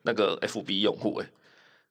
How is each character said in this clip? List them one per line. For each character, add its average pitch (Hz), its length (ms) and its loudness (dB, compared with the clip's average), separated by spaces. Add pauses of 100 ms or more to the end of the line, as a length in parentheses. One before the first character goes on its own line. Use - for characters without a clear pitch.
那 - 120 0
个 98 260 2
F 104 220 -4
B 98 180 -2
用 104 160 2
户 - 220 -2
欸， 104 100 -8 (640)